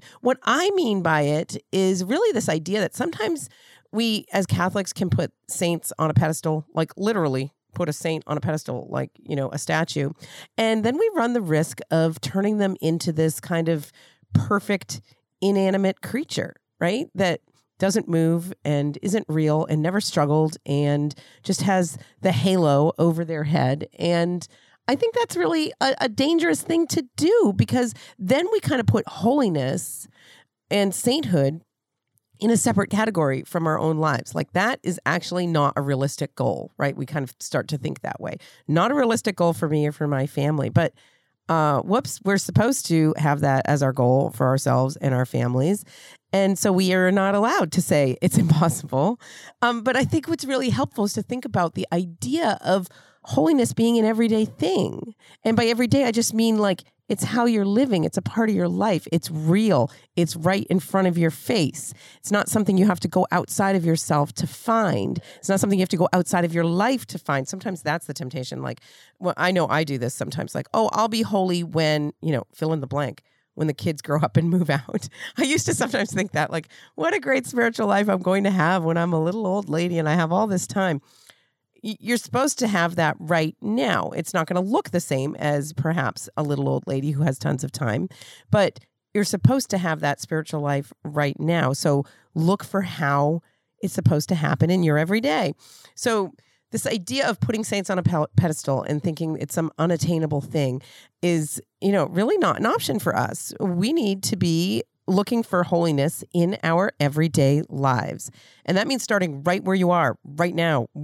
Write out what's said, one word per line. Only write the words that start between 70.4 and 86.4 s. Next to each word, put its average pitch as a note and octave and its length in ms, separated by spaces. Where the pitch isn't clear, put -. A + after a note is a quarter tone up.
Like, - 180
"Oh, A3 200
I'll A3 140
be A3 140
holy F#3 420
when," D3+ 480
you D#3+ 100
know, B2+ 140
fill D#3+ 180
in D3+ 80
the C3+ 60
blank, C#3 340
"when D#3 140
the D3 60
kids D#3 280
grow D3+ 200
up - 140
and E3+ 140
move F3 200
<laughs> - 20
out." - 360
I - 60
used C#4+ 240
to E4+ 80
sometimes - 360
think F#3 200
that, D3 180
like, D#3+ 200
"What E4 180
a G#4 60
great C4 260
spiritual A#3 400
life G3+ 240
I'm F#3+ 140
going G3 220
to G3+ 60
have F3+ 320
when E3 140
I'm E3+ 160
a D#3+ 100
little G3+ 220
old F#3+ 240
lady E3+ 300
and D#3 100
I D#3 60
have E3 160
all G3+ 160
this F#3 180
time." F3+ 360
Y-, G#3 140
you're A#3 180
supposed C4 420
to A#3+ 80
have F3 280
that D#3+ 240
right D#3+ 420
now. G#3 540
It's - 180
not E3 140
gonna F3+ 140
look G#3+ 280
the F3 100
same C#3 360
as D3 360
perhaps D#3+ 640
a D3+ 80